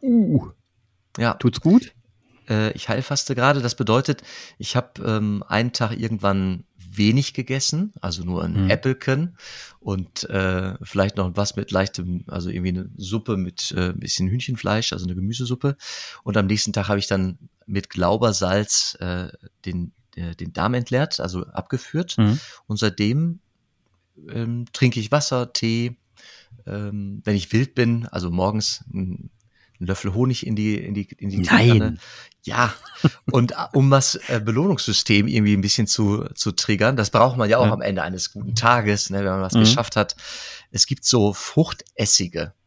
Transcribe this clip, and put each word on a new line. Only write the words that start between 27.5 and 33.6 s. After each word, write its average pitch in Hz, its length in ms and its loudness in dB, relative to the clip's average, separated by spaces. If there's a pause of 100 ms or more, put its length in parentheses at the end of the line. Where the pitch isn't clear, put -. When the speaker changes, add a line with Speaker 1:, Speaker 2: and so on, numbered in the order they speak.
Speaker 2:
wild 123 240 2
bin, 117 320 2
also 87 240 -4
morgens 95 640 0
einen 92 380 -8 (480)
Löffel 92 340 -4
Honig 123 340 0
in 110 80 -2
die, 104 220 -2
in - 160 -8
die, 101 240 -6
in 101 120 -6
die 95 120 -2
Speaker 1:
Nein. 113 240 4
Speaker 2:
Teekanne. 113 300 6 (500)
Ja, 113 280 0 (580)
und, 123 220 2
äh, - 20 -10 (180)